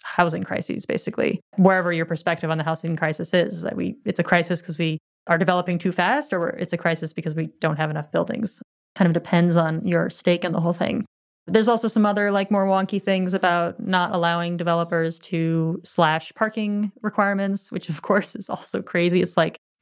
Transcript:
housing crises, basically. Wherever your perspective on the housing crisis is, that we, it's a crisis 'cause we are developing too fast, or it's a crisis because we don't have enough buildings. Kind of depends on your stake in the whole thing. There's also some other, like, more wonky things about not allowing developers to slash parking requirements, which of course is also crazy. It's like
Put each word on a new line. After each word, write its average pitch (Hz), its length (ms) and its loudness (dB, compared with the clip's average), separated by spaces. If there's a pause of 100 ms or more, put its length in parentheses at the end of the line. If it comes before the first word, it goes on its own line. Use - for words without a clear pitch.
housing 175 400 0
crises, - 420 -6
basically. - 560 -2 (160)
Wherever 185 360 4
your 165 120 -2
perspective 165 460 -4
on 160 80 -2
the 156 60 -4
housing 165 300 -4
crisis 156 380 -4
is, 170 300 2
that - 120 -6
we, - 300 -4
it's 202 140 -2
a 170 60 0
crisis 170 360 0
'cause 156 160 -10
we 160 220 -2 (280)
are 170 120 2
developing 175 400 2
too 180 140 0
fast, 196 400 0
or 175 180 -2
it's - 220 -6
a 175 60 -2
crisis 165 340 -4
because 160 220 -6
we 160 160 -4 (100)
don't 156 160 0
have 156 140 0
enough 151 200 -6
buildings. - 520 -2 (320)
Kind 180 140 4
of 165 40 4
depends 170 460 4
on 160 280 0
your 170 220 2
stake 175 340 0
in 175 100 -2
the 170 80 0
whole 170 120 2
thing. - 320 -2 (420)
There's 220 220 4
also 226 180 2
some 208 200 2
other, 208 240 2
like, 196 200 0
more 196 160 2
wonky 190 360 0
things 185 320 0
about 175 440 2
not 185 360 0
allowing 170 420 0
developers 170 640 0
to 165 640 -2
slash 160 500 2
parking 208 580 -2 (100)
requirements, 196 680 -2
which - 200 -8
of 151 100 -8
course - 340 0
is - 140 -12
also - 320 -6
crazy. 175 400 2
It's 175 160 -2
like 165 220 2 (240)